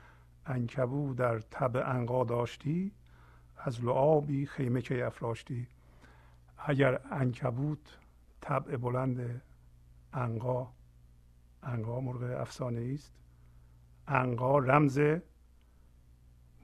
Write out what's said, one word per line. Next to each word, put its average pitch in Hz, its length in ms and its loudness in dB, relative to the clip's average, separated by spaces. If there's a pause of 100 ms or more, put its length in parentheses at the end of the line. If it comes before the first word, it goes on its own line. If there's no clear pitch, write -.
(460)
«عنکبوت 131 720 -2
در 120 220 2
تب 120 380 0
عنقا 127 460 2
داشتی، 143 680 -2 (680)
از 123 260 -4
لعابی 143 600 4
خیمه 127 360 0
کی 127 200 -2
افراشتی». 120 640 -6 (920)
اگر 135 420 2 (120)
عنکبوت 131 840 -2 (440)
طبع 135 360 -2
بلند 123 640 -2 (720)
عنقا، 123 540 -2 (960)
عنقا 117 380 -4
مرغ 123 400 -6
افسانه‌ای 120 520 -4
است، - 200 -10 (920)
عنقا 127 500 2
رمز 139 420 6 (1600)